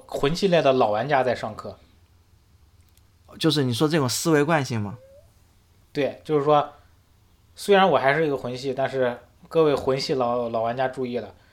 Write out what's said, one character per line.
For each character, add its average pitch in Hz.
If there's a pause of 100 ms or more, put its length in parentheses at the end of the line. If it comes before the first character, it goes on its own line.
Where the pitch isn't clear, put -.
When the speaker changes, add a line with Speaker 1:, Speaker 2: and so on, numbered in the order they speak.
Speaker 1:
魂 143
系 190
列 170
的 139
老 123
玩 107
家 139
在 123
上 107
课。 98 (1600)
Speaker 2:
就 160
是 147
你 127
说 151
这 156
种 135
思 165
维 147
惯 143
性 117
吗？ 101 (960)
Speaker 1:
对， 127
就 156
是 139
说， 147 (840)
虽 -
然 190
我 143
还 135
是 160
一 -
个 139
魂 127
系， 131
但 135
是 123 (300)
各 165
位 147
魂 131
系 139
老， 120
老 113
玩 117
家 131
注 131
意 120
了， 104 (200)